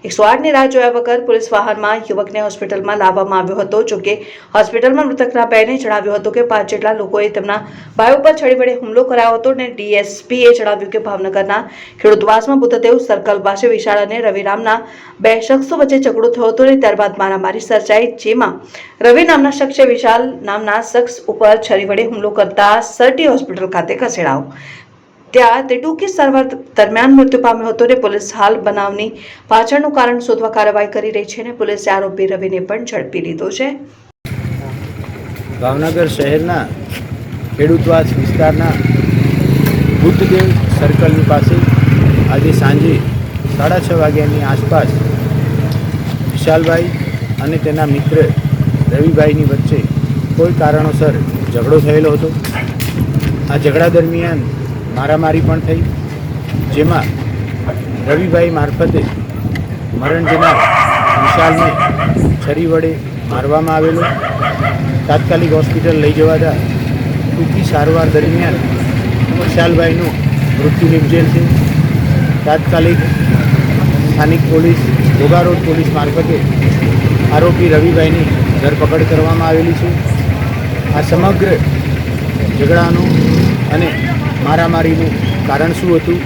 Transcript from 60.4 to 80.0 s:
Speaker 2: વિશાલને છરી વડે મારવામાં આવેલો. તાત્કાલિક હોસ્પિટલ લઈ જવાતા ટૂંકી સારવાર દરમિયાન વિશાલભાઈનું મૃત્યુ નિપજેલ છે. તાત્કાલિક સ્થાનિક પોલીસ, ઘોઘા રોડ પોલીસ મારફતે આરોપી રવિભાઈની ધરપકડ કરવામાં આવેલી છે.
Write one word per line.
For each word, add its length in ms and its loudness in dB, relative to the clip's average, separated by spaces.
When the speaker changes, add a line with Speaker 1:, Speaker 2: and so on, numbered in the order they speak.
Speaker 2:
વિશાલને 480 2
છરી 300 -2
વડે 260 0
મારવામાં 460 0
આવેલો. 280 0
તાત્કાલિક 460 2
હોસ્પિટલ 440 2
લઈ 140 2
જવાતા 420 2
ટૂંકી 440 0
સારવાર 420 2
દરમિયાન 440 2
વિશાલભાઈનું 720 0
મૃત્યુ 340 2
નિપજેલ 360 4
છે. 180 2
તાત્કાલિક 580 2
સ્થાનિક 380 2
પોલીસ, 380 2
ઘોઘા 220 4
રોડ 240 2
પોલીસ 280 0
મારફતે 460 0
આરોપી 360 4
રવિભાઈની 560 4
ધરપકડ 420 2
કરવામાં 440 2
આવેલી 260 2
છે. 180 -2